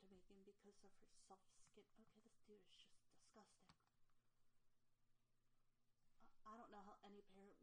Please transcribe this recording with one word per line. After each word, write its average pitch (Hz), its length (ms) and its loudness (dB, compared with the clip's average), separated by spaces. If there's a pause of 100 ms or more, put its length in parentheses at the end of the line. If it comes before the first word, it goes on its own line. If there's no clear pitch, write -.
to 190 80 -2
Megan 190 340 0
because 202 400 0
of 196 160 2
her - 80 -2 (160)
soft 190 240 0 (220)
skin. 208 260 -2
Okay, 220 240 -2
this - 240 -2
dude 208 160 2
is 190 160 0
just - 320 0
disgusting. - 720 -4 (2750)
I, 214 80 8
I 226 80 8
don't - 80 6
know 202 160 6
how - 160 4
any 202 320 6
parent 196 300 2